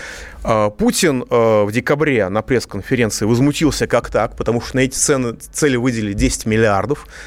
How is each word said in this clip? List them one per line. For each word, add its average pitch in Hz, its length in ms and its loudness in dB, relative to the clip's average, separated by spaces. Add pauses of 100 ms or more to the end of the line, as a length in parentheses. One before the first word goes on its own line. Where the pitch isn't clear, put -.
(440)
А, 107 260 2
Путин, 151 600 0
э, 113 340 4
в 101 100 -2
декабре 131 560 0
на 107 120 -2
пресс-конференции 113 840 -2
возмутился, 127 640 2
как 120 220 0
так, 113 280 -2
потому 117 240 -2
что - 160 -6
на 127 40 2
эти 135 140 -2
цены, 127 380 0 (180)
цели 143 240 0
выделили 113 380 -2
десять 123 320 0
миллиардов, 110 640 2 (200)